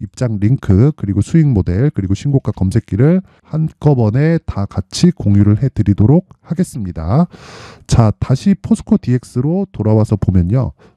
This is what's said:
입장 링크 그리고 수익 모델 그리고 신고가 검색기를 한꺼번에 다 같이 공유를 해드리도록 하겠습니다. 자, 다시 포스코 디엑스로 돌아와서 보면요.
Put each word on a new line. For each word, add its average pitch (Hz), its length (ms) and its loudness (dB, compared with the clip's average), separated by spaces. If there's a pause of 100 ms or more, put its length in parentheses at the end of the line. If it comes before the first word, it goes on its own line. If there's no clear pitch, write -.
입장 110 380 -6
링크 107 560 2
그리고 98 260 -2
수익 156 260 2
모델 104 420 0
그리고 95 240 -4
신고가 139 380 -2
검색기를 117 720 0 (220)
한꺼번에 147 1000 0
다 98 200 -6
같이 - 460 0
공유를 104 500 2
해드리도록 113 680 2 (120)
하겠습니다. 110 880 -4 (600)
자, 110 320 2
다시 - 420 0
포스코 - 360 -2
디엑스로 135 760 -4
돌아와서 107 440 0
보면요. 95 560 0 (260)